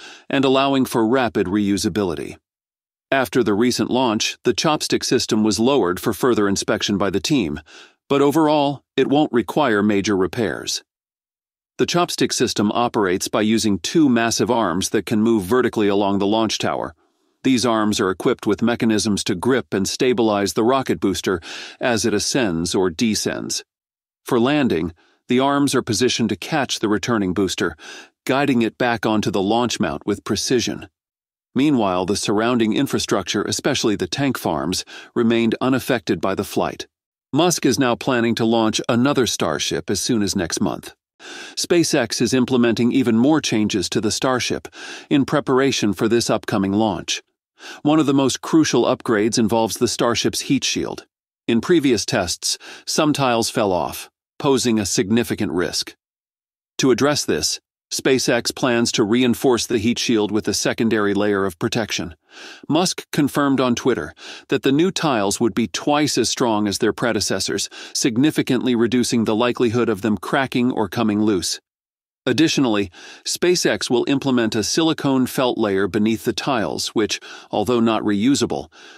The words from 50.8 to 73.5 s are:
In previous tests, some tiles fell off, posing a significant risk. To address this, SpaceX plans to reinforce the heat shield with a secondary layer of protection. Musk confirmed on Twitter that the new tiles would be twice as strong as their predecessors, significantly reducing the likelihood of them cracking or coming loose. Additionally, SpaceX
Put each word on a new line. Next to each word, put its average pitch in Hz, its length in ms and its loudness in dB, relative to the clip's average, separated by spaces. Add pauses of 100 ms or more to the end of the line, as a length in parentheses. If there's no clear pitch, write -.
In 117 140 2
previous 139 460 2
tests, - 520 -2 (280)
some 156 260 2
tiles 123 380 0
fell 101 240 0
off, 76 360 -4 (280)
posing 120 420 2
a 101 60 0
significant 110 640 0
risk. - 420 -4 (840)
To 135 140 4
address 139 340 2
this, 76 340 -2 (320)
SpaceX 127 640 0
plans 120 380 0
to 123 100 2
reinforce 120 640 2
the 117 140 -2
heat 110 200 0
shield 104 320 0
with 107 160 -2
a 104 60 -2
secondary 110 600 0
layer 101 300 0
of 95 160 -6
protection. 104 560 -4 (540)
Musk 165 420 -2
confirmed 139 480 0
on 123 160 2
Twitter 104 380 -2 (360)
that 139 120 0
the 139 100 2
new 170 200 2
tiles 110 500 0
would 113 140 0
be 117 120 0
twice 147 500 0
as 113 120 0
strong 107 380 0
as 98 100 -4
their 107 160 0
predecessors, 101 720 -2 (260)
significantly 127 800 0
reducing 117 500 2
the 110 100 0
likelihood 117 540 2
of 98 120 -2
them 107 160 0
cracking 127 540 0
or 104 160 -2
coming 107 360 0
loose. 101 360 0 (680)
Additionally, 117 640 2 (320)
SpaceX 175 680 0